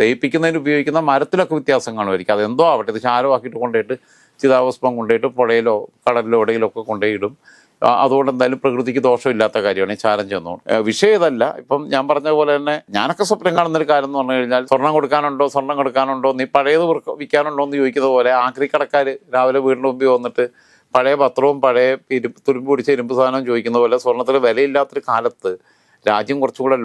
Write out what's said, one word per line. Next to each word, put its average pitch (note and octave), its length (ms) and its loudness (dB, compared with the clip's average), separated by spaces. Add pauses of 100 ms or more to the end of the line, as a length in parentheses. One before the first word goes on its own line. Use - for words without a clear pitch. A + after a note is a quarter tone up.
ദഹിപ്പിക്കുന്നതിന് D#3 640 0
ഉപയോഗിക്കുന്ന D3 380 -2 (100)
മരത്തിലൊക്കെ D3+ 480 0
വ്യത്യാസം C3 400 -2
കാണുമായിരിക്കും. G2 380 -2
അതെന്തോ A#2 340 0
ആവട്ടെ, A2+ 240 -2
ഇത് A2 120 -8
ചാരമാക്കിയിട്ട് A#2+ 580 -2
കൊണ്ടുപോയിട്ട് A#2 320 -4 (460)
ചിതാഭസ്മം B2+ 560 0
കൊണ്ടുപോയിട്ട് A#2 400 0
പുഴയിലോ A#2 380 2 (300)
കടലിലോ A#2 340 2
എവിടെയെങ്കിലുമൊക്കെ A2 500 -2
കൊണ്ടുപോയിടും. G#2 420 -2 (540)
ആ, - 20 4 (140)
അതുകൊണ്ട് C3+ 280 2
എന്തായാലും B2+ 320 0
പ്രകൃതിക്ക് B2 420 -2
ദോഷമില്ലാത്ത A#2 600 2
കാര്യമാണ് G2 320 -2
ഈ - 40 -14
ചാരം G#2 300 0
ചെന്നു. F2 220 -6 (180)
ഏ, - 20 0 (140)
വിഷയം G3 320 2
ഇതല്ല. C#3 240 0 (180)
ഇപ്പം C#3+ 200 -4 (120)
ഞാൻ C3+ 160 0
പറഞ്ഞ D3 200 -2 (100)
പോലെ D3 180 2
തന്നെ D3 180 -4 (200)
ഞാനൊക്കെ D3 340 0
സ്വപ്നം F#3 280 0
കാണുന്നൊരു D#3+ 340 0
കാര്യം C#3 180 2
എന്ന് C#3+ 100 -4
പറഞ്ഞു C3 200 -2
കഴിഞ്ഞാൽ B2+ 320 0
സ്വർണ്ണം C#3 260 2
കൊടുക്കാനുണ്ടോ, C#3+ 560 0
സ്വർണ്ണം C#3 280 -2
കൊടുക്കാനുണ്ടോ, C3+ 580 0
നീ B2+ 80 -4 (100)
പഴയത് D3+ 340 2
വിൽക്ക-, - 300 -6
വിൽക്കാനുണ്ടോ D3 460 0
എന്ന് C#3+ 140 -2
ചോദിക്കുന്ന C3+ 360 0
പോലെ B2 160 4 (120)
ആക്രിക്കടക്കാർ C#3 640 0 (300)
രാവിലെ C3 300 2
വീടിൻ്റെ C3 240 0
മുമ്പിൽ C3 260 0
വന്നിട്ട് B2 280 -4 (520)
പഴയ C3 260 2
പത്രവും C3+ 420 2
പഴയ B2+ 240 2 (300)
ഇരു-, A#2 160 -6 (120)
തുരുമ്പ് C3 260 0
പിടിച്ച B2+ 260 0
ഇരുമ്പ് A#2+ 200 -6
സാധനവും C3 320 0
ചോദിക്കുന്ന A#2 340 0
പോലെ A#2+ 200 2
സ്വർണ്ണത്തിന് B2 420 0
വിലയില്ലാത്തൊരു C#3 640 0
കാലത്ത് A2+ 420 -2 (540)
രാജ്യം G#2+ 340 0
കുറച്ചുകൂടെ, C3 440 -2